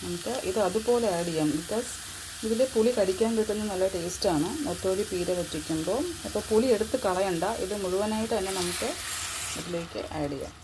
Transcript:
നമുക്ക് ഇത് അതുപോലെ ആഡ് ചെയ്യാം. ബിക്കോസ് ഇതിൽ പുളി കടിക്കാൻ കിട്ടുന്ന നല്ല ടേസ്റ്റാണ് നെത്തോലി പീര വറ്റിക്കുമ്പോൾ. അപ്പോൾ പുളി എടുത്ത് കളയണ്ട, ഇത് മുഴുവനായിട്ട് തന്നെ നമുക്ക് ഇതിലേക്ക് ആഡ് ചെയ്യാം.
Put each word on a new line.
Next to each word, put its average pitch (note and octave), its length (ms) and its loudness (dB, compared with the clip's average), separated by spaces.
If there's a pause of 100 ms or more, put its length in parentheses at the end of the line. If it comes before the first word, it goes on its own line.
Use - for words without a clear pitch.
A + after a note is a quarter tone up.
നമുക്ക് F3 280 -4 (180)
ഇത് F#3+ 180 2
അതുപോലെ A3 480 2
ആഡ് E3+ 160 0
ചെയ്യാം. D#3 260 2
ബിക്കോസ് G#3 320 -2 (560)
ഇതിൽ A3+ 140 0 (140)
പുളി A3+ 240 6
കടിക്കാൻ G#3 400 2
കിട്ടുന്ന G#3+ 320 0
നല്ല F#3+ 240 2
ടേസ്റ്റാണ് E3+ 560 0 (160)
നെത്തോലി F#3+ 460 0
പീര F3+ 260 0
വറ്റിക്കുമ്പോൾ. D#3+ 640 -2 (280)
അപ്പോൾ G#3 220 -2
പുളി A3+ 260 6
എടുത്ത് G#3+ 300 0
കളയണ്ട, F#3 380 2 (200)
ഇത് F#3+ 100 -2 (100)
മുഴുവനായിട്ട് G#3+ 540 0
തന്നെ F#3+ 220 -2
നമുക്ക് F3+ 300 0 (680)
ഇതിലേക്ക് E3+ 420 -6 (180)
ആഡ് C#3+ 140 -2
ചെയ്യാം. C3+ 200 -8 (100)